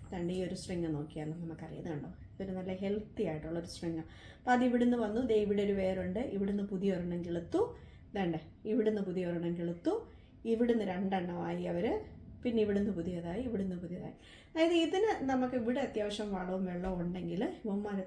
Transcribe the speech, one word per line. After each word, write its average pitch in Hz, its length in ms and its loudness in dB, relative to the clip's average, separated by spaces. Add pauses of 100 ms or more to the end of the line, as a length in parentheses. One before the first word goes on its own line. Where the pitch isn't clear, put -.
(120)
ദാണ്ട് 175 240 -2
ഈ - 20 0 (100)
ഒരു 185 140 -4
സ്ട്രിങ് 170 360 -2
നോക്കിയാൽ 151 320 -6 (140)
നമുക്കറിയാം, 160 400 -10
ഇത് 254 100 -6
കണ്ടോ, 143 160 -6 (240)
ഇതൊരു 190 240 -6
നല്ല 185 160 -4 (100)
ഹെൽത്തി 208 480 -2
ആയിട്ടുള്ളൊരു 160 440 -4
സ്ട്രിങ്ങാണ്. 165 340 -4 (300)
അപ്പോൾ 247 160 4
അത് 247 120 6
ഇവിടുന്ന് 240 380 6
വന്നു, 220 260 0
ദേ 220 140 6
ഇവിടെ 202 220 4
ഒരു 202 120 2
വേരുണ്ട്, 185 420 0 (140)
ഇവിടുന്ന് 202 380 0
പുതിയ 196 240 2
ഒരെണ്ണം 175 320 -2
കിളുത്തു, 175 320 0 (560)
ദാണ്ടേ 170 240 0 (320)
ഇവിടുന്ന് 214 340 4
പുതിയ 180 220 0
ഒരെണ്ണം 170 300 0
കിളുത്തു, 170 340 0 (600)
ഇവിടുന്ന് 226 380 4
രണ്ടെണ്ണമായി 175 800 0
അവർ, 175 160 2 (560)
പിന്നെ 226 220 2
ഇവിടുന്ന് 202 340 2
പുതിയതായി, 175 500 -2
ഇവിടുന്ന് 190 360 -2
പുതിയതായി. 175 300 -8 (360)
അതായത് 330 320 6
ഇതിന് 381 280 4 (200)
നമുക്ക് 254 320 2
ഇവിടെ 247 240 2
അത്യാവശ്യം 208 500 -2
വളവും 185 320 0
വെള്ളവും 175 360 -2
ഉണ്ടെങ്കിൽ 175 380 -2 (200)
ഇവന്മാർ 202 440 -2